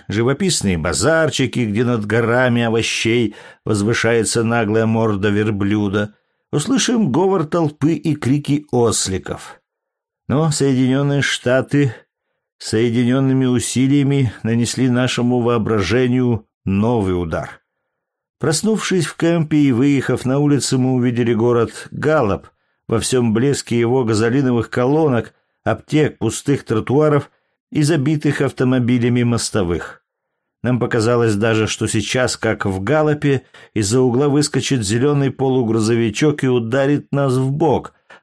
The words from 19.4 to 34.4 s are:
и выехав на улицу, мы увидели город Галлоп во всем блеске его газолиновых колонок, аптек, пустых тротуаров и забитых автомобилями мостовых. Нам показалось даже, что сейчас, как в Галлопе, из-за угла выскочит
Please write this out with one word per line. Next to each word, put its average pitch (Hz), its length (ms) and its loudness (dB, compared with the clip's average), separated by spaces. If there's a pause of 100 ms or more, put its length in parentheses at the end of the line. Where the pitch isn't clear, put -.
и 139 140 4
выехав 131 520 0
на 131 140 0
улицу, 143 400 0
мы 127 160 2
увидели 120 380 0
город 117 580 0
Галлоп 123 580 0 (400)
во 113 100 0
всем 120 340 0
блеске 123 460 0
его 120 260 2
газолиновых 117 640 0
колонок, 127 640 0 (300)
аптек, 123 540 -2
пустых 131 460 -2
тротуаров 139 640 0 (400)
и 151 120 0
забитых 151 580 0
автомобилями 123 800 2
мостовых. 104 800 -2 (600)
Нам 120 160 0
показалось 117 560 0
даже, 110 320 0
что 107 220 -4
сейчас, 113 480 -2
как 110 300 -4
в 95 160 -4
Галлопе, 147 600 0 (320)
из-за 107 260 0
угла 127 280 2
выскочит 139 560 0